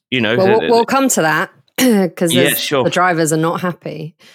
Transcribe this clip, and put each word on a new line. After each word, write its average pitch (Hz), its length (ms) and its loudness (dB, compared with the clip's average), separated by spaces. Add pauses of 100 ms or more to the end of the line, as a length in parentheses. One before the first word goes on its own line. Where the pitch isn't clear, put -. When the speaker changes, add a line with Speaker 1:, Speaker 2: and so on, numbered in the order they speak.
Speaker 1:
you 127 120 0
know. 110 160 0
Speaker 2:
Well, 190 80 2
Speaker 1:
The, 196 60 4
Speaker 2:
we'll, 220 100 4
Speaker 1:
the - 80 -4
Speaker 2:
we'll 233 160 2
come 262 240 0
to 185 120 0
that 160 300 0 (260)
<clears throat> 208 380 0
'cause 170 180 -2
Speaker 1:
Yeah, 170 120 2
Speaker 2:
there's, 135 140 -2
Speaker 1:
sure. 135 240 -2
Speaker 2:
the 135 60 -4
drivers 165 420 0
are 160 60 0
not 170 240 -2
happy. 160 540 -8 (200)